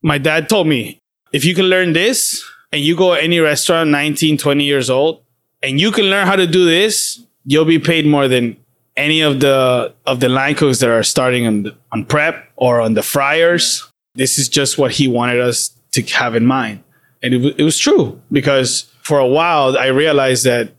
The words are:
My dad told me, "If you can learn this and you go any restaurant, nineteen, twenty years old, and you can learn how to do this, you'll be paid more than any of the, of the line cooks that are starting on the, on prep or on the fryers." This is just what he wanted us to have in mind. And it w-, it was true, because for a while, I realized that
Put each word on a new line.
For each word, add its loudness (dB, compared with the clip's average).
My -2
dad -2
told 2
me, -4
"If -4
you 2
can 0
learn 2
this -2
and -4
you 0
go 4
any 0
restaurant, 0
nineteen, 0
twenty 0
years -2
old, -2
and -2
you 0
can 0
learn 0
how 2
to 2
do 2
this, 0
you'll 2
be 2
paid 0
more 2
than -2
any 0
of 0
the, 2
of -2
the 2
line 0
cooks 2
that 2
are 2
starting 0
on 0
the, -12
on -6
prep -2
or 2
on 0
the 0
fryers." 0
This -2
is -2
just -2
what 0
he 0
wanted 0
us -2
to -2
have -4
in 2
mind. -2
And -2
it 0
w-, 0
it -2
was 0
true, 0
because 0
for 0
a 2
while, 2
I 0
realized 2
that -2